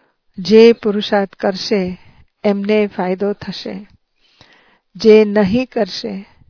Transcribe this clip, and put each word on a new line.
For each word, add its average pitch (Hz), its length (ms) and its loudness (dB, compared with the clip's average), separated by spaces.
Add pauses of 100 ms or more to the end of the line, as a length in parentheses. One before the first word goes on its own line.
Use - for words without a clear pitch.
(380)
જે 220 340 6
પુરુષાર્થ 202 640 -4
કરશે, 190 640 -4 (460)
એમને 208 420 0
ફાયદો 196 460 -4
થશે. 202 540 -12 (1080)
જે 214 280 6
નહીં 208 420 0
કરશે, 202 600 -8 (240)